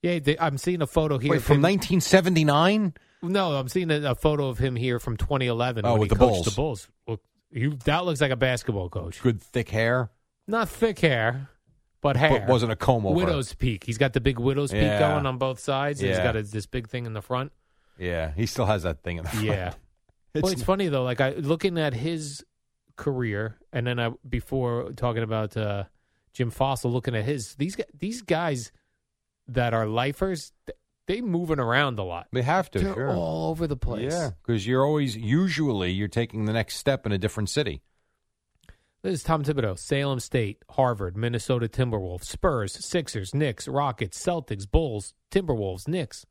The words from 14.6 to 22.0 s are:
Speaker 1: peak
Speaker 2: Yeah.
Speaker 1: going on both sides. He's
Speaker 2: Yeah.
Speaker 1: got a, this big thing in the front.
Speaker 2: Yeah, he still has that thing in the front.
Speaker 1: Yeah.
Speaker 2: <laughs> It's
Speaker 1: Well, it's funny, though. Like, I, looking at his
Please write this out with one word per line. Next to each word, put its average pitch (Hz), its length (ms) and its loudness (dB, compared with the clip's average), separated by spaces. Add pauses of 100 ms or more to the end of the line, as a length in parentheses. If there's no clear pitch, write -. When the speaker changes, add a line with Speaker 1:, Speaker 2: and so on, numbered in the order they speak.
Speaker 1:
peak 104 100 2
Speaker 2:
Yeah. 104 180 4
Speaker 1:
going 98 260 2
on 127 140 -2
both 131 200 -2
sides. 143 420 -2
He's 98 80 0
Speaker 2:
Yeah. 92 140 2
Speaker 1:
got 113 120 2
a, 107 80 -2
this 104 240 -8
big 123 220 -8
thing 120 180 -8
in 113 60 -8
the 107 100 -8
front. 127 280 -6 (460)
Speaker 2:
Yeah, 85 380 -2
he 110 100 0
still 110 220 -2
has 101 160 0
that 82 180 -4
thing 85 160 -6
in 82 60 -8
the 85 80 -6
front. 107 140 -2
Speaker 1:
Yeah. 92 320 -2
Speaker 2:
<laughs> - 60 -20 (520)
It's 156 80 0
Speaker 1:
Well, 190 80 0
it's 131 120 -4
funny, 190 260 0
though. 131 160 0
Like, 123 160 -2
I, 135 140 4
looking 165 440 0
at 147 140 0
his 147 500 -6 (540)